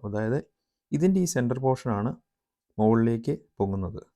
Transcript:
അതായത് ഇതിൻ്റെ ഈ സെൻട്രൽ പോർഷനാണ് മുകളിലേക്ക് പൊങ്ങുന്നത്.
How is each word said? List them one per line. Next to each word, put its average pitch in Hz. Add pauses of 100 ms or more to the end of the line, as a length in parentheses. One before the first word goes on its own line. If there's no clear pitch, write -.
അതായത് 110 (520)
ഇതിൻ്റെ 185
ഈ 180
സെൻട്രൽ 127
പോർഷനാണ് 123 (680)
മുകളിലേക്ക് 113 (220)
പൊങ്ങുന്നത്. 95 (140)